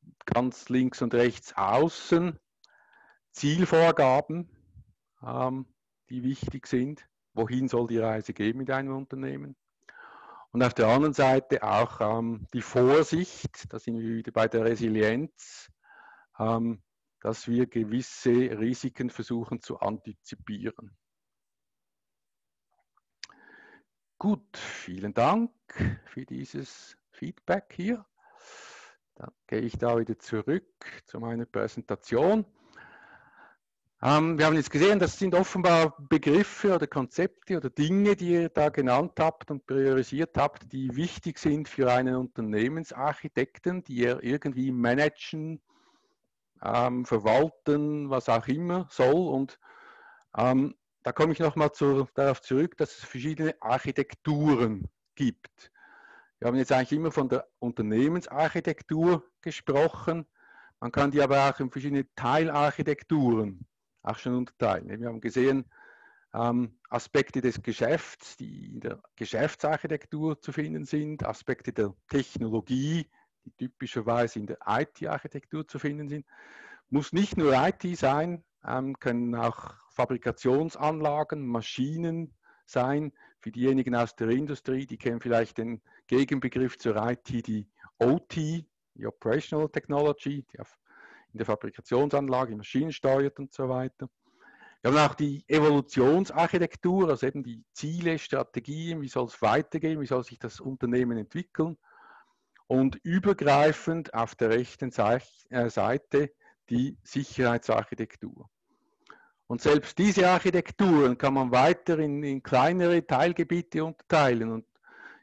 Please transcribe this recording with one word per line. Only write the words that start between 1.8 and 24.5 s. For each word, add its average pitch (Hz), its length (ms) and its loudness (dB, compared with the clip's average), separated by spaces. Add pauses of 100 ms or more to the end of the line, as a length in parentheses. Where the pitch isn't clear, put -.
Zielvorgaben, 160 1200 4 (720)
ähm, 127 420 -4 (460)
die 123 120 -8
wichtig 135 440 -6
sind. 131 420 -4 (260)
Wohin 123 340 -2
soll 120 180 0
die 117 120 -2
Reise 110 340 -2
gehen 113 260 -2
mit 131 100 -6
einem 135 280 -4
Unternehmen? 135 580 -10 (960)
Und 123 140 4
auf 120 100 2
der 110 140 4
anderen 139 260 4
Seite 135 480 2
auch, 107 380 0
ähm, 113 520 -2
die 117 100 -6
Vorsicht, - 1080 2
da 113 60 -10
sind 117 220 -6
wir 113 160 -4
wieder 113 160 -8
bei 110 160 4
der 113 160 0
Resilienz, 113 1080 0 (720)
ähm, 113 420 -2 (380)
dass - 260 -6
wir 120 200 2
gewisse 120 920 0
Risiken 123 520 -4
versuchen 117 500 -8
zu - 180 -10
antizipieren. 107 1160 -10 (3250)
Gut, - 380 -2